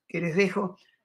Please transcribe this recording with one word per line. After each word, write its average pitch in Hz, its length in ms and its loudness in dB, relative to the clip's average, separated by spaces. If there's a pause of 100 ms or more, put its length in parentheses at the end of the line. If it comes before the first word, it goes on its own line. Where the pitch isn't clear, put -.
que 170 140 -4
les 165 160 -2
dejo 196 400 0 (280)